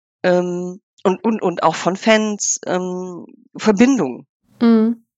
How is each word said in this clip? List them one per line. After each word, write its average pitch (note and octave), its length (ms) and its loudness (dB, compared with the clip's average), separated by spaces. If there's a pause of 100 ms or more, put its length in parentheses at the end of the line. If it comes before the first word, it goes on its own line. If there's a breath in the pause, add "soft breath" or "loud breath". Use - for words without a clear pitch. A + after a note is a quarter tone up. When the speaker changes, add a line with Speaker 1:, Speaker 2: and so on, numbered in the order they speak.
(220)
Speaker 1:
ähm, F3+ 580 -2 (220)
und, F#3 200 0
und, A3+ 180 -2
und E3+ 220 -2
auch D#3+ 120 2
von F3 200 -2
Fans, G#3+ 680 0
ähm, F3+ 600 -6 (320)
Verbindungen. G3+ 720 2 (340)
Speaker 2:
Mhm. A3+ 440 2 (120)